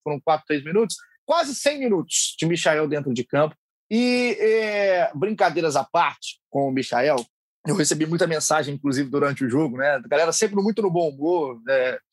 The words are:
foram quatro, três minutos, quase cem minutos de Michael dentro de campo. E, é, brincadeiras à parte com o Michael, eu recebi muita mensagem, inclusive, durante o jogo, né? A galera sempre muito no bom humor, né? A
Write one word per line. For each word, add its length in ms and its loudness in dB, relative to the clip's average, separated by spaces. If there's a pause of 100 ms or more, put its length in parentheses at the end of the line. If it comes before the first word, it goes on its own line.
foram 180 -4
quatro, 260 0
três 180 -2
minutos, 320 0 (280)
quase 300 0
cem 240 0
minutos 600 -2
de 80 0
Michael 420 2
dentro 240 -2
de 120 -2
campo. 300 0 (340)
E, 520 2
é, 720 2
brincadeiras 640 0
à 80 0
parte 560 -2 (100)
com 160 -2
o 60 -2
Michael, 520 0 (420)
eu 100 0
recebi 300 0
muita 200 0
mensagem, 480 0
inclusive, 340 -2
durante 360 0
o 60 0
jogo, 260 0
né? 140 0
A 100 0
galera 320 2
sempre 240 0
muito 240 0
no 100 0
bom 200 0
humor, 520 -2
né? 280 0
A 100 -6 (120)